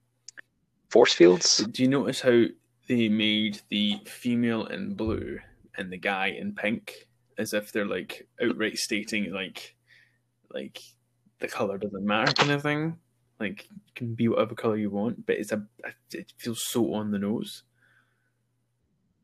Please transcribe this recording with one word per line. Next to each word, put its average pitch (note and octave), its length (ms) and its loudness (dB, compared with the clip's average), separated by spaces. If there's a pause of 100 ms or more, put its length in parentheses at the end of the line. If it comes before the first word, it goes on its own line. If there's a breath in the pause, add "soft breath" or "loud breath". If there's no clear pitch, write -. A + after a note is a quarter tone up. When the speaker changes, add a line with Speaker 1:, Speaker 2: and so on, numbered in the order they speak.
(880)
Speaker 1:
force - 240 8
fields. F3 440 8
Speaker 2:
Do A2+ 260 0
you C3 60 4
notice C3 320 0
how A#2+ 240 8 (420)
they A#2 200 2
made G#2+ 600 0
the G#2 380 0
female A#2+ 580 -2
in G2+ 300 -8
blue G2 440 -4 (380)
and F#2 140 -8
the F#2 60 -10
guy F#2+ 300 -2
in G2+ 280 -6
pink - 520 -6 (300)
as A2 160 -4
if G#2 180 -4
they're, G#2 140 -2
like, - 420 -8 (160)
outright G#2+ 340 -2
stating, G#2 540 -4
like, F#2+ 440 -10 (760)
like, - 280 -10 (580)
the B2+ 100 -6
colour G2 300 -4
doesn't G2+ 260 -6
matter A2 300 2
kind D3 180 2
of C#3+ 120 0
thing? D3+ 340 -2 (420)
Like, G#2 300 -6
you - 80 -20 (160)
can A#2 220 -6
be A#2 120 2
whatever A2+ 280 2
colour A2+ 220 0
you G#2 120 -2
want, G2+ 380 -4
but - 100 2
it's G#2 140 -6
a, G#2+ 120 -2 (480)
it - 260 -12
feels A#2 280 -6
so A2 300 0
on G#2+ 160 -4
the G2+ 80 0
nose. G2+ 420 -4 (1600)